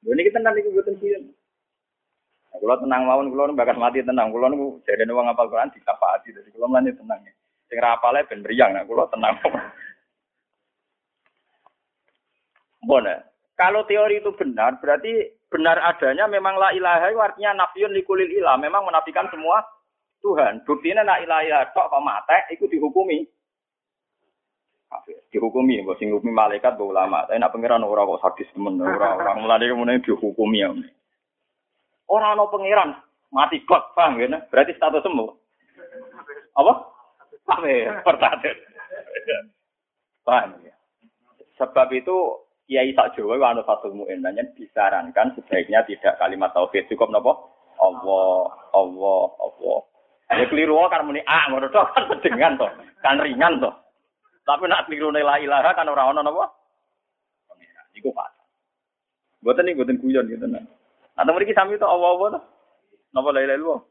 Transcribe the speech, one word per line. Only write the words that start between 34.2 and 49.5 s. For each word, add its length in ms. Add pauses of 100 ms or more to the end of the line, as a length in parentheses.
ya? 240
Berarti 320
status 240
sembuh. 260 (1300)
Apa? 180 (720)
Kafir, 560
pertadir. 560 (1700)
Paham 400
ya? 80 (880)
Sebab 320
itu 560 (200)
Kiai 240
sak 240
Jawa 240
iku 80
anu 160
Fathul 320
Mu'in, 240
nanya 320
disarankan 880
sebaiknya 480
tidak 320
kalimat 320
tauhid, 400
cukup 240
napa? 160 (480)
Allah, 720 (240)
Allah, 480 (160)
Allah. 400 (560)